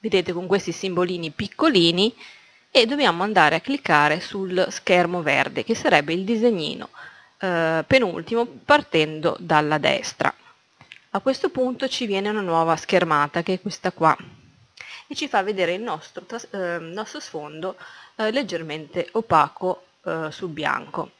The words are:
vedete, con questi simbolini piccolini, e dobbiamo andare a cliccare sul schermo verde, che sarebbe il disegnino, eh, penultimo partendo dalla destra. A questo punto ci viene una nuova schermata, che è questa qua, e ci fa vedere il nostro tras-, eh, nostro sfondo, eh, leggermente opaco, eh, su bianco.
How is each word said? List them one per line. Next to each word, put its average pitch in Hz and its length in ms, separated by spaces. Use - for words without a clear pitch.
vedete, 190 300
con 180 140
questi 185 240
simbolini 175 580
piccolini, 196 800
e 226 160
dobbiamo 226 340
andare 185 320
a 165 60
cliccare 156 600
sul 185 520
schermo 180 500
verde, 139 420
che 226 120
sarebbe 156 380
il 185 100
disegnino, 208 640
eh, 165 480
penultimo 233 640
partendo 160 720
dalla 156 400
destra. - 560
A 196 80
questo 262 300
punto 254 380
ci 254 200
viene 196 220
una 214 120
nuova 165 360
schermata, 165 680
che 185 100
è 185 80
questa 185 300
qua, 160 260
e - 80
ci 294 140
fa 208 160
vedere 185 300
il 190 80
nostro 175 420
tras-, 233 260
eh, 175 300
nostro 185 400
sfondo, 160 560
eh, 220 160
leggermente 165 800
opaco, 175 720
eh, 160 260
su - 160
bianco. 147 720